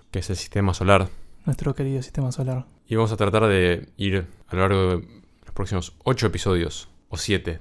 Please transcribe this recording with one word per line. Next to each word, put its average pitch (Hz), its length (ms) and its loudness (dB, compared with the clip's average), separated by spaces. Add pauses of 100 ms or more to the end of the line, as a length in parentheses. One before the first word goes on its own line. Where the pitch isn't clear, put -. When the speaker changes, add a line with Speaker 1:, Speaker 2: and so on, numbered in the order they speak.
(120)
Speaker 1:
que 95 80 -4
es 90 100 -8
el 92 60 -2
sistema 98 380 0
solar. 95 340 4 (380)
Speaker 2:
Nuestro 147 300 -2
querido 135 260 -4
sistema 131 300 -4
solar. 127 340 -4 (220)
Speaker 1:
Y 113 80 -2
vamos 110 160 2
a 110 60 -4
tratar 107 300 4
de 90 400 4 (100)
ir 95 280 0 (220)
a - 80 -8
lo 92 60 2
largo 95 280 4
de 90 60 2 (500)
los - 80 -14
próximos 95 400 -4 (100)
ocho 127 240 0
episodios, 87 640 -2 (200)
o - 80 -8
siete. 87 440 -2